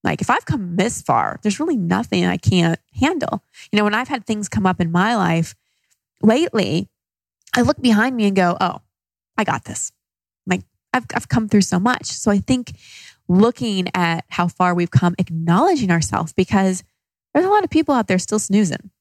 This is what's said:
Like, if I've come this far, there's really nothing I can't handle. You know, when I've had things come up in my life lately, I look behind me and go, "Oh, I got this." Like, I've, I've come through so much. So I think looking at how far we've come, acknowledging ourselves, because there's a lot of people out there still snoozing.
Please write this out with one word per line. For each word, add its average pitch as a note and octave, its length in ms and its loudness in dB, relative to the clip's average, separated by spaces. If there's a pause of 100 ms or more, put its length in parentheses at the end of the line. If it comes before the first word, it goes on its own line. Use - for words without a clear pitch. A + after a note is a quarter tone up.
Like, D#3 180 -2
if - 80 -2
I've - 160 0
come F#3 320 -4
this A3 240 -2
far, G2 420 0
there's G#3 160 -2
really D#4+ 180 -2
nothing F3+ 480 0
I F3+ 120 0
can't E3 420 2 (200)
handle. C#4+ 440 -2 (280)
You G#3 60 2
know, G#3+ 80 4
when G#3 100 2
I've B3 120 -4
had B3 180 -6
things G#3 240 -4
come G#3 160 -2
up F#3 160 2
in E3 100 0
my G3+ 240 2
life E3 400 0 (680)
lately, G#3+ 680 2 (680)
I B3 60 4
look C#4 200 0
behind A#3+ 340 2
me A3 120 0
and G3 80 0
go, F3 240 2
"Oh, - 220 -4 (560)
I A3 60 -2
got - 220 -4
this." - 260 -10 (540)
Like, F3+ 160 -2 (320)
I've, A#3+ 120 -2 (100)
I've - 140 -6
come A3 200 0
through G#3 120 4
so F3+ 180 0
much. A#3 280 -2
So - 240 -2
I G3+ 80 2
think B3+ 340 -4 (540)
looking G3+ 680 2
at E3+ 360 -2
how F3 180 -2
far F3+ 260 -2
we've F3 180 -2
come, F3+ 260 2
acknowledging F#3 760 0
ourselves, E3 420 -2
because F#3+ 500 0 (500)
there's E4+ 120 2
a F#4+ 40 0
lot G#4 140 4
of E4 60 -4
people D#4 240 2
out A#3 140 2
there F#3 120 2
still G#3+ 200 -2
snoozing. G3 500 0 (120)